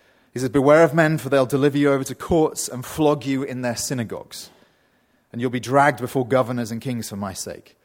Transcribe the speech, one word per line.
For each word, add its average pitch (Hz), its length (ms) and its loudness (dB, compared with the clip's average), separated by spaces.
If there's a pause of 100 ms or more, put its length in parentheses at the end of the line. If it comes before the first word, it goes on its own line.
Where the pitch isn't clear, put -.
(320)
He 123 80 -8
says, 131 80 -2
"Beware 143 360 6
of 147 100 2
men, 156 240 2
for 135 100 -8
they'll 135 180 4
deliver 139 320 0
you 143 140 4
over 135 120 0
to 131 100 -10
courts - 540 0
and 123 160 -10
flog 147 400 0
you 135 180 -2
in 127 200 -8
their 120 140 -4
synagogues, - 760 -8 (800)
and 117 80 -10
you'll 123 100 -2
be 123 100 -4
dragged 131 400 2
before 127 260 -2
governors 120 440 -2
and 113 100 -8
kings 120 300 -8
for 104 60 -10
my 98 180 -8
sake." - 500 -14